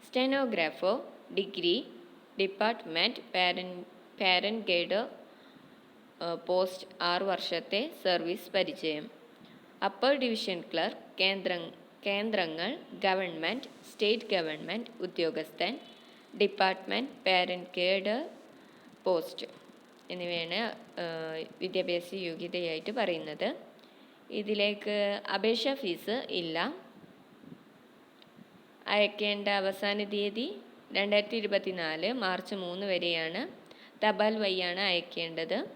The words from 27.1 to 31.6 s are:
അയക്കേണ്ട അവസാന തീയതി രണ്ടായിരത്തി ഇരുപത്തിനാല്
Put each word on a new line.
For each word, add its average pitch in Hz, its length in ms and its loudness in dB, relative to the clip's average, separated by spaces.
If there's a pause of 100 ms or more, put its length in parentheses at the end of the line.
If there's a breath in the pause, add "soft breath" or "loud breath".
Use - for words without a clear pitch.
അയക്കേണ്ട 208 640 2
അവസാന 202 560 0
തീയതി 208 420 -2 (460)
രണ്ടായിരത്തി 208 440 2
ഇരുപത്തിനാല് 185 760 0